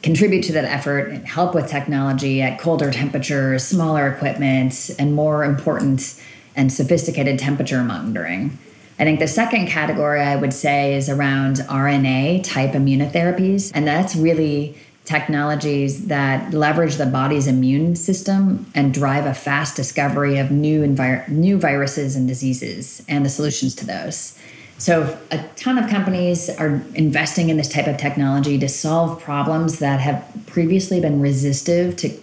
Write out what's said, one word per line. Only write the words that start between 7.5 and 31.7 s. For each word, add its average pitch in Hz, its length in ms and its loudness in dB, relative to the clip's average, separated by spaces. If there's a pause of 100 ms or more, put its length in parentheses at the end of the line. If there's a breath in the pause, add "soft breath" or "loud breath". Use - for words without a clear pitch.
monitoring. 95 760 -4 (400 loud breath)
I 151 60 2
think 156 160 2
the 156 80 2
second 220 400 0
category 151 520 0
I 143 140 2
would 135 200 0
say 143 400 2
is 139 140 -2
around 135 600 0
R 139 180 0
N 143 180 2
A 139 380 2
type 135 300 0
immunotherapies. 170 1000 2
And 151 120 0
that's 170 300 0
really 156 600 2 (280 loud breath)
technologies 147 1040 -2
that 139 440 0
leverage 156 440 2
the 143 100 0
body's 135 400 2
immune 135 500 2
system 196 800 0
and 139 180 2
drive 139 320 0
a 135 80 -2
fast 143 420 -2
discovery 143 600 0
of 135 140 0
new 151 320 2
envir-, 131 460 0
new 165 280 4
viruses 139 580 0
and 127 140 0
diseases - 800 -4
and 143 160 0
the 135 60 0
solutions 143 440 -2
to - 120 -10
those. - 520 -8 (380 loud breath)
So 160 420 0 (120)
a 160 80 -4 (180)
ton 254 220 0
of 220 100 0
companies 185 600 0
are 147 320 -2 (120)
investing 156 540 2
in 160 80 2
this 147 140 -2
type 147 160 0
of 143 100 0
technology 143 640 0
to 135 100 0
solve 160 540 0
problems 156 560 -2
that 139 220 2
have 135 300 -2 (160)
previously 180 540 2
been 147 220 2
resistive 143 720 0